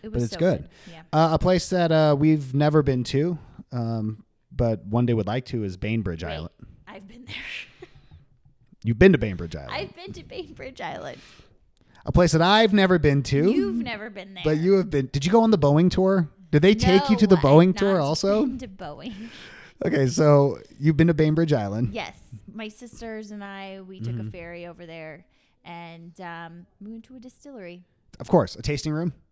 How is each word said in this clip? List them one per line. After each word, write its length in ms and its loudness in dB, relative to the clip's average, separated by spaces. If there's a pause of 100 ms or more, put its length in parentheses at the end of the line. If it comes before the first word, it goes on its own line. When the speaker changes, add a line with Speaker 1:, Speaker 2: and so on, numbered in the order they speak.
Speaker 1:
It 80 -16
Speaker 2:
But 40 -12
Speaker 1:
was 100 -2
Speaker 2:
it's 100 -6
Speaker 1:
so 60 -10
Speaker 2:
good. 220 0 (240)
Speaker 1:
good. 80 -20
Yeah. 80 -20 (100)
Speaker 2:
Uh, 220 4
a 60 0
place 300 0
that, 220 0
uh, 260 4
we've 360 2
never 280 4
been 240 -2
to, 320 -2 (360)
um, 500 -6 (300)
but 320 -4
one 200 0
day 80 0
would 140 -2
like 200 -6
to 180 -6
is 100 -8
Bainbridge 480 -6
Speaker 1:
Wait, 80 -8
Speaker 2:
Island. 220 -12 (340)
Speaker 1:
I've 220 -20
been 160 -20
there. 100 -16
<laughs> 520 -16 (960)
Speaker 2:
You've 160 -2
been 120 8
to 60 2
Bainbridge 380 -8
Island. 180 -14
Speaker 1:
I've 220 -12
been 180 -18
to 100 -18
Bainbridge 580 -18
Island. 380 -12 (840)
Speaker 2:
A 60 -8
place 200 4
that 100 2
I've 320 4
never 260 4
been 240 4
to. 280 2
Speaker 1:
You've 320 0
never 260 -10
been 240 -18
there. 120 -14
Speaker 2:
But 120 2
you 160 2
have 160 2
been. 220 -2
Did 140 -4
you 60 2
go 120 6
on 80 4
the 60 4
Boeing 340 4
tour? 380 0 (220)
Did 100 4
they 140 6
take 340 4
you 60 6
Speaker 1:
No, 40 -4
Speaker 2:
to 80 6
the 80 8
Speaker 1:
I've 80 0
Speaker 2:
Boeing 320 8
tour 220 0
Speaker 1:
not 40 0
Speaker 2:
also? 440 0
Speaker 1:
been 140 -6
to 80 -14
Boeing. 460 -16 (720)
Speaker 2:
Okay, 220 0
so 500 4 (220)
you've 160 2
been 120 4
to 60 2
Bainbridge 380 0
Island. 420 -2
Speaker 1:
Yes. 240 -12 (360)
My 160 -14
sisters 640 -16
and 120 -16
I, 380 -16
we 180 -20
took 160 -10
Speaker 2:
Mm-hmm. 140 -10
Speaker 1:
a 20 -14
ferry 340 -16
over 220 -20
there 380 -18 (400)
and, 560 -18
um, 440 -16 (160)
we 100 -16
went 140 -16
to 100 -20
a 40 -20
distillery. 640 -20 (360)
Speaker 2:
Of 100 -14
course, 260 2
a 80 -20
tasting 300 -6
room? 200 -4 (180)